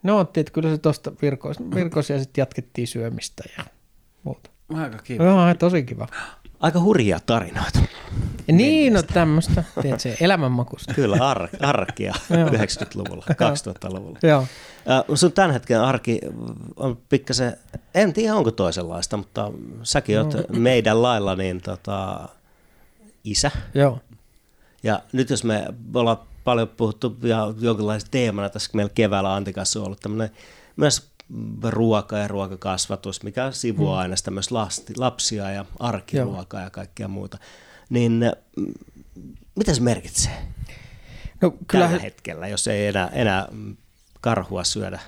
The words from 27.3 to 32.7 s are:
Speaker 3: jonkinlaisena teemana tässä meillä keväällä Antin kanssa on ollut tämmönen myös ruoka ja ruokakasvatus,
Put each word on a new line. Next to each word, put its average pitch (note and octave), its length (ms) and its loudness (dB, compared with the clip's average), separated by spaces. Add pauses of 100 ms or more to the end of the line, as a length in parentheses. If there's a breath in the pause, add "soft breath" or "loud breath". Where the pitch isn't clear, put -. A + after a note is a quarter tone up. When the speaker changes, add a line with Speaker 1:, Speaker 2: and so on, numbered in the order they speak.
Speaker 3:
jonkinlaisena G#2+ 500 0
teemana G#2 380 0
tässä - 260 -8
meillä G#2 200 0
keväällä G2 400 2
Antin G2 200 -4
kanssa F#2+ 260 -4
on G2 60 -6
ollut G2 140 -10
tämmönen G#2+ 300 -4 (460 soft breath)
myös - 340 0 (520)
ruoka A2 560 2
ja G#2 100 -4
ruokakasvatus, G2 960 -6